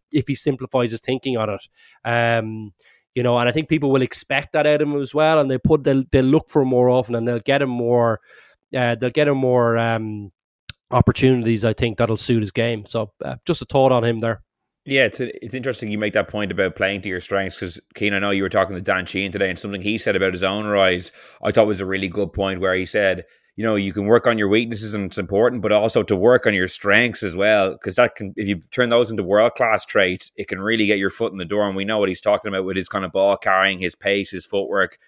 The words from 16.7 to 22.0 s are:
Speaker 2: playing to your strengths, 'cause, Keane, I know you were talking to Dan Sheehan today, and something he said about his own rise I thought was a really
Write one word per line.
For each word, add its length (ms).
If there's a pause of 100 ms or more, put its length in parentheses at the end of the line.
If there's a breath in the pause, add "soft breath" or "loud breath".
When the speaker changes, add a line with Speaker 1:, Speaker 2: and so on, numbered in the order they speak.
Speaker 2:
playing 240
to 80
your 120
strengths, 380
'cause, 220 (140)
Keane, 200
I 60
know 100
you 140
were 40
talking 280
to 40
Dan 260
Sheehan 260
today, 180
and 80
something 240
he 160
said 160
about 180
his 120
own 220
rise 440 (320 loud breath)
I 80
thought 160
was 140
a 60
really 220